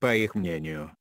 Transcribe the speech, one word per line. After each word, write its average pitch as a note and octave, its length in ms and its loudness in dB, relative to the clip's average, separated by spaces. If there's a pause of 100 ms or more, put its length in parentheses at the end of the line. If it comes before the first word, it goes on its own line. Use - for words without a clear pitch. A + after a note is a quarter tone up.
По A#2+ 160 4
их A2 180 2
мнению, D#2+ 560 -4 (100)